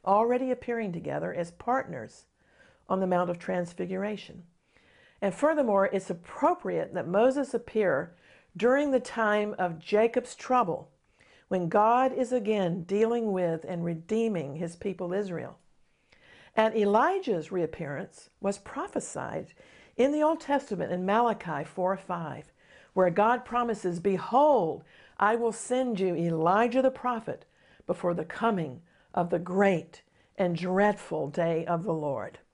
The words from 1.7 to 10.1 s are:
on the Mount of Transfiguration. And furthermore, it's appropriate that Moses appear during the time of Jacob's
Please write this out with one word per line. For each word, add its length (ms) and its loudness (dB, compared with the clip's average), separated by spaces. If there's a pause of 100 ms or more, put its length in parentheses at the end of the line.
on 120 0
the 80 0
Mount 220 2
of 100 -4
Transfiguration. 1040 -6 (760)
And 140 0
furthermore, 580 2
it's 200 -4
appropriate 840 -2
that 140 -4
Moses 480 2
appear 600 -2 (400)
during 360 2
the 80 4
time 580 0
of 220 -4
Jacob's 560 0